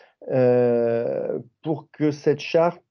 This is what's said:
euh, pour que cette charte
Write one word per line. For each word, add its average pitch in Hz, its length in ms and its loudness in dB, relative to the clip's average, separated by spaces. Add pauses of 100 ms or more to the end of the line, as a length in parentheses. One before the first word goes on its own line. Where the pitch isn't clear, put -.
(320)
euh, 120 1040 0 (240)
pour 147 300 -6
que 151 180 0
cette 143 300 -2
charte 170 400 0 (100)